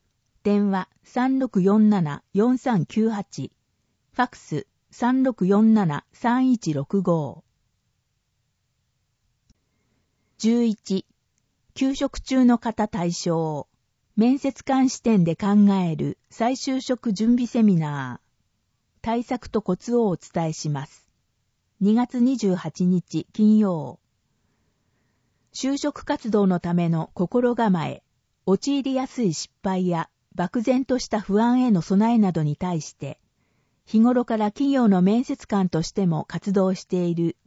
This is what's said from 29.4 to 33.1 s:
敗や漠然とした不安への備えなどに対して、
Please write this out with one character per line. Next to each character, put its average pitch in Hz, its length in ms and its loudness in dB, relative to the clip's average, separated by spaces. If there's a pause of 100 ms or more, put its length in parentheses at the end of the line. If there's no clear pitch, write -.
敗 185 240 -2
や 165 220 -4 (240)
漠 214 300 -4
然 262 220 0
と 254 120 -2
し - 100 -6
た 208 140 -4
不 196 180 0
安 240 220 2
へ 254 80 2
の 180 140 2
備 220 300 2
え 240 40 2
な 196 140 2
ど 165 100 -2
に 147 140 -2
対 180 260 -6
し - 120 -16
て、 - 260 -14 (640)